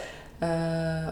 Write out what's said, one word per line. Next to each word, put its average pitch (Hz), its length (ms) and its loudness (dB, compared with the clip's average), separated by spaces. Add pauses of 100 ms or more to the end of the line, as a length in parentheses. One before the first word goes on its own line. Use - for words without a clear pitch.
(420)
euh, 165 680 2